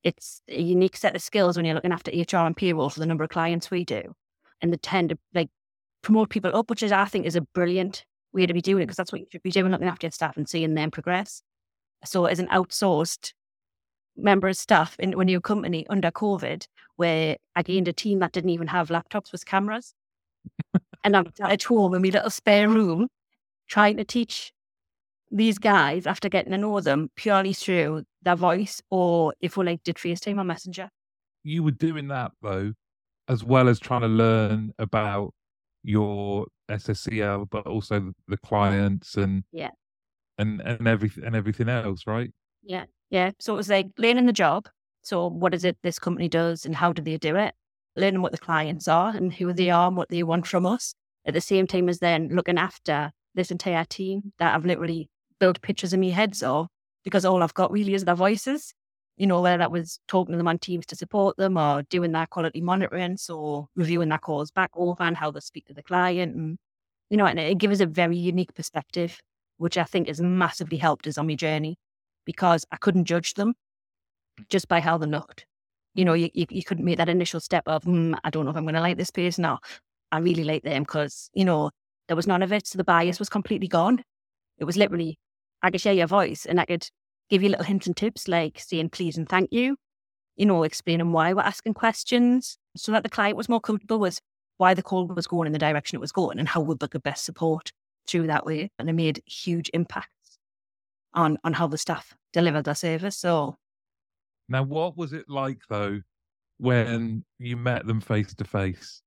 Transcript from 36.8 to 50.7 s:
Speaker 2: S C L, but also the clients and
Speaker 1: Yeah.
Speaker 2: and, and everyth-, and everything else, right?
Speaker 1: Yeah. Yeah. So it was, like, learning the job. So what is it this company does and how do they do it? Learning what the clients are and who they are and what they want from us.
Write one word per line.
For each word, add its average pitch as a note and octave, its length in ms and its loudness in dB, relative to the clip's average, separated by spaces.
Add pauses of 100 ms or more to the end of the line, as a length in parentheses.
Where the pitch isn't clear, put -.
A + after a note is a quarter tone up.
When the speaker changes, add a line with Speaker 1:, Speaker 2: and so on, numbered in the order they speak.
Speaker 2:
S G#2+ 140 -4
C A2 200 -4
L, G2+ 240 -2
but G#2+ 200 -8
also G2+ 460 -4 (160)
the G2+ 100 -4
clients G2+ 800 0
and G2 360 0
Speaker 1:
Yeah. D#3+ 180 -8 (680)
Speaker 2:
and, G#2+ 240 -2
and A#2 260 -2
everyth-, G#2+ 300 0
and A2+ 180 -6
everything A2 320 -2
else, A2 380 -4
right? A#2 260 -4 (300)
Speaker 1:
Yeah. F#3 240 -10 (240)
Yeah. F#3 300 2
So A3 140 -4
it - 20 -2
was, G3+ 140 -6
like, G3 180 2 (100)
learning A#3+ 280 4
the A#3+ 60 6
job. F#3 360 2 (340)
So F3 240 -2
what E3+ 280 0
is E3+ 100 -4
it - 180 0
this F3 160 -4
company F3 300 -2
does E3 360 0
and D#3 120 -6
how F3 160 2
do E3 100 -4
they D#3+ 160 -4
do D3+ 180 0
it? G#3 180 0 (420)
Learning F#3+ 260 2
what - 100 -2
the E3 60 -8
clients D#3 500 -2
are F3 260 4
and F#3 200 -2
who F3+ 180 -4
they F3+ 180 2
are F3 180 6
and F#3 80 0
what F3 120 -4
they E3+ 140 -2
want E3+ 240 0
from F3+ 180 0
us. A3 300 -2 (320)